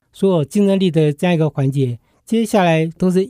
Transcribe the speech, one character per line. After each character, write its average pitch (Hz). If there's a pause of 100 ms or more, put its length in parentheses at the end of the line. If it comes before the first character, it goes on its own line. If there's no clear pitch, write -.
(140)
所 196
有 156
竞 202
争 196
力 185
的 151
这 147
样 180
一 165
个 156
环 135
节， 131 (260)
接 226
下 208
来 160
都 175
是 185